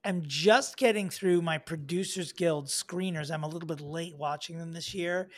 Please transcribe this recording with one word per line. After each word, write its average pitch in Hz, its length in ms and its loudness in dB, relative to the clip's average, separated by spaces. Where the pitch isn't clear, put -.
am 185 220 0
just 185 520 4
getting 214 320 4
through 180 320 4
my 160 160 0
Producers 165 760 -4
Guild 156 340 0
screeners. 170 640 -4
I'm 156 100 -4
a 151 40 -2
little 165 200 -6
bit 156 120 -4
late 160 380 -6
watching 151 420 -4
them 165 140 -8
this 165 200 -8
year. 185 440 -2